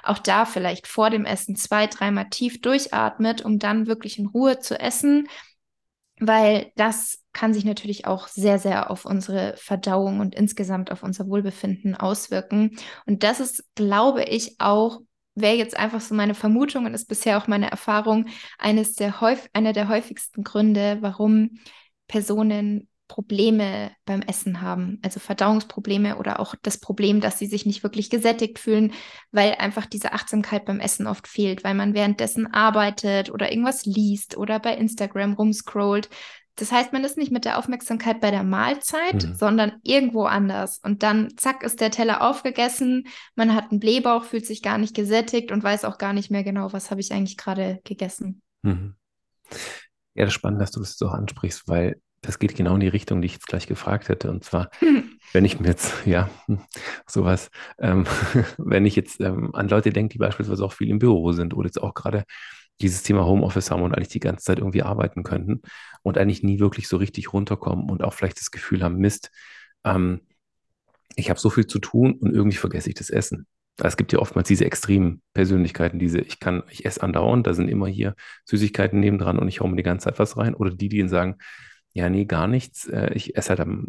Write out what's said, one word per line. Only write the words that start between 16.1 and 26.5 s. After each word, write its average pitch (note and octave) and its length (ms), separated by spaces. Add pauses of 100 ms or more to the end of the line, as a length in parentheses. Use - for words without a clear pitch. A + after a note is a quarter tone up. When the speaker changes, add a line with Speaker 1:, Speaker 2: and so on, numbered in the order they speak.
Speaker 1:
meine G#3 200
Vermutung A#3+ 500
und A3+ 80
ist A3 160
bisher G#3 300
auch G3+ 80
meine G3+ 240
Erfahrung, G#3+ 560 (320)
eines A3 380
der G3+ 260
häuf-, B3 320
einer A3 180
der G#3 160
häufigsten A3 560
Gründe, G#3 560
warum G#3+ 580 (480)
Personen G#3 800 (200)
Probleme G#3 840 (160)
beim G3 160
Essen F3+ 400
haben, F#3 400
also - 180
Verdauungsprobleme G3+ 960
oder - 240
auch - 220